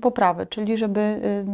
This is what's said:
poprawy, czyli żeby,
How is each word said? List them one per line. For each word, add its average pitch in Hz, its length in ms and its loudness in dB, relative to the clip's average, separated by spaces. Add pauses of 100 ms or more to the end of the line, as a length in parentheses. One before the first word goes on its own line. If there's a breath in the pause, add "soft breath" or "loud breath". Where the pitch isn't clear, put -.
poprawy, 190 440 2
czyli 214 320 -2
żeby, 208 440 0 (320)